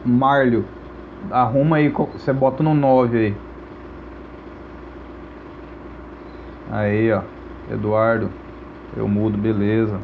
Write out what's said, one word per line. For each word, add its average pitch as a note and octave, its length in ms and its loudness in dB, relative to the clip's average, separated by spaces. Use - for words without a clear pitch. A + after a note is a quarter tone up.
Márlio. B2+ 600 6
Arruma C3+ 460 4
aí, D3+ 140 6
co-, D3 220 -2
você B2+ 200 -2
bota C3+ 300 2
no D#3 120 4
nove C3 440 6
aí. G#2+ 160 2
Aí, G#2+ 420 4
ó. G2+ 100 2
Eduardo. G#2+ 580 2
Eu A2 120 -2
mudo, G#2 280 2
beleza. G#2 680 0